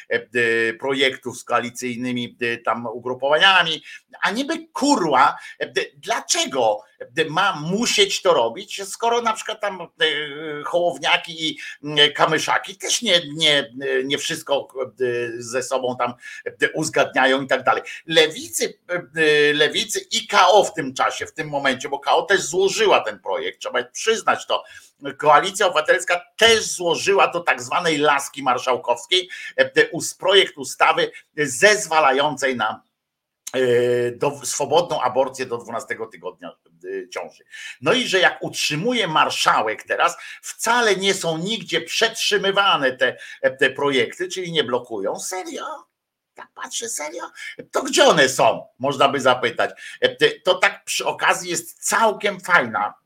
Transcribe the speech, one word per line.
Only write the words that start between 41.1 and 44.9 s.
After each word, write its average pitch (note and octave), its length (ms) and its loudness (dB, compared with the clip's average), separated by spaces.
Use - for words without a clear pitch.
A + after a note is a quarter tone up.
są E3 240 -2
nigdzie F3 440 -4
przetrzymywane F#3+ 1120 0
te, B2 260 0
e, C3+ 100 2
te C3 180 2
projekty, C#3 580 -2
czyli F#3 240 -8
nie D#3 120 0
blokują. A#2+ 560 -4